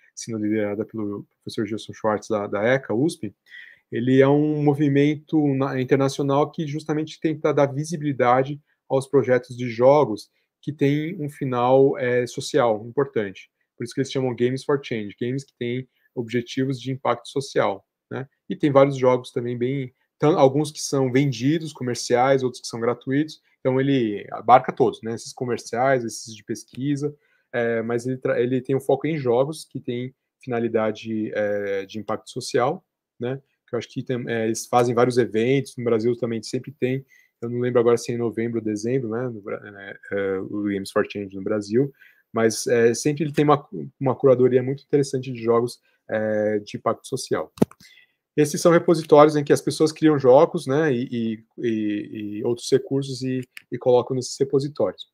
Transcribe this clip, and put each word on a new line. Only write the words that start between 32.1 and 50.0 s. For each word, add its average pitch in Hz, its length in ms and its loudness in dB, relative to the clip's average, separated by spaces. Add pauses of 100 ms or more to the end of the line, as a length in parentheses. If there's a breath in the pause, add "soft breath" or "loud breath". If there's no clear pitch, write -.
social, 131 540 -2 (340)
né? 131 220 -6 (280)
Que 123 80 -6
eu - 20 -2
acho 107 100 -8
que 131 140 -8
tem, 120 260 -6
é, 113 180 -2
eles 113 200 -4
fazem 123 280 2
vários 120 220 2
eventos, 123 600 2
no 120 80 -8
Brasil 117 320 2
também 113 260 -4
sempre 131 300 -8
tem, 131 320 -4 (360 soft breath)
eu 120 80 -6
não 120 120 -4
lembro 123 180 2
agora 120 180 6
se - 140 -6
é 120 60 -2
em - 20 -4
novembro 117 400 -2
ou 110 60 -4
dezembro, 110 440 -2
né, 113 200 -4
no 113 120 -10
Bra-, 110 240 -10
é, 101 320 -16 (140)
é, 98 300 -2
o 101 240 -6
Games 98 260 -4
for 101 180 0
Change 101 280 -10
no 95 60 -10
Brasil, 107 500 0 (400 soft breath)
mas, 113 340 0
é, 117 280 4
sempre 151 280 -2
ele 147 100 -2
tem 151 120 2
uma, 147 200 4 (340)
uma 131 180 0
curadoria 127 440 6
muito 135 220 -4
interessante 135 500 -2
de 117 80 -10
jogos, 117 400 0 (280)
é, 107 500 -2
de 104 200 -8
impacto - 280 -4
social. 104 460 -4 (840 soft breath)
Esses 151 240 0
são 175 120 6
repositórios 156 640 6
em 147 80 0
que 147 80 2
as 131 100 4
pessoas 156 300 0
criam 156 260 2